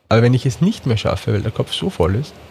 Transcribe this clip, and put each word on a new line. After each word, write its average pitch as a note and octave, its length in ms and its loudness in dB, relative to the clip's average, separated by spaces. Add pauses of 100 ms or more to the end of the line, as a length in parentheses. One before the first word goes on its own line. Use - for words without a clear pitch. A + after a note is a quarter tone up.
(100)
Aber A2+ 100 4
wenn A#2+ 140 6
ich B2+ 100 0
es B2+ 160 -2
nicht F#3+ 240 0
mehr A#2 140 0
schaffe, - 340 -2
weil G2+ 80 0
der A2 120 -4
Kopf - 200 -4
so - 160 -4
voll F#2 280 0
ist, D3 180 -6 (160)